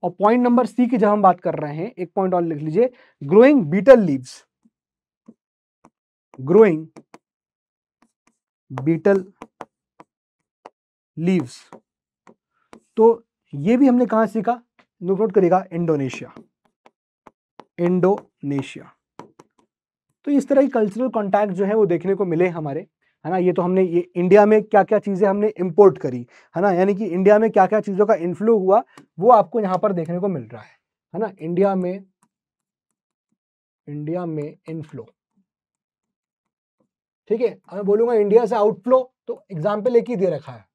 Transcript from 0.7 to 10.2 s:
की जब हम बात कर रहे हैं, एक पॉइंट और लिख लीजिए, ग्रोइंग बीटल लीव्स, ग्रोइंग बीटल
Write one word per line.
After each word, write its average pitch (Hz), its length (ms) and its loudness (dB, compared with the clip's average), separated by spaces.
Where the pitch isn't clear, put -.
की 247 100 -2
जब 208 120 2
हम 208 140 0
बात 180 180 4
कर 165 140 -4
रहे 147 220 -10
हैं, 180 220 -8
एक 175 160 -10
पॉइंट 190 200 -2
और 175 80 0
लिख 160 160 -4
लीजिए, 160 320 -2
ग्रोइंग 220 440 4
बीटल 202 340 6
लीव्स, 135 440 -6
ग्रोइंग 160 480 4
बीटल 160 540 -2